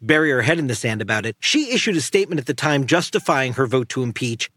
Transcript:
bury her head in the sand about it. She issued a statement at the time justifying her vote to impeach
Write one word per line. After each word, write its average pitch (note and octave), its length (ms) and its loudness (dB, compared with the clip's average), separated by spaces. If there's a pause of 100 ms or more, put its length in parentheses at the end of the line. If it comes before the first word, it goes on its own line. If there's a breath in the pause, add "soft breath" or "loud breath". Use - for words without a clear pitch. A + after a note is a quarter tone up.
bury D#3 280 2
her B2 140 2
head E3 160 2
in C#3+ 80 -2
the A#2+ 80 -2
sand A2 260 -4
about G#2+ 240 -2
it. A2+ 140 -6
She C#4 320 0
issued G#3+ 260 0
a D3 40 2
statement F#3 380 0
at C3 60 -6
the C#3+ 80 -4
time C#3+ 320 0
justifying C#3+ 680 0
her C3+ 120 0
vote A#2+ 240 0
to B2+ 140 -4
impeach A#2 540 -4